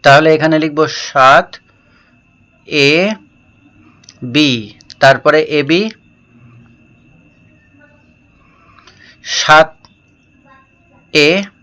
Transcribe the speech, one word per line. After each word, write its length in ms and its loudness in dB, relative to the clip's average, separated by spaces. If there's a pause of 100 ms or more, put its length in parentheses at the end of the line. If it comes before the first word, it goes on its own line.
তাহলে 320 4
এখানে 280 -2
লিখব 160 -6 (280)
সাত 400 2 (1400)
এ 40 2 (1400)
বি, 160 0 (520)
তারপরে 360 2 (200)
এ 100 0
বি, 120 0 (3500)
সাত 300 2 (1400)
এ 160 2 (320)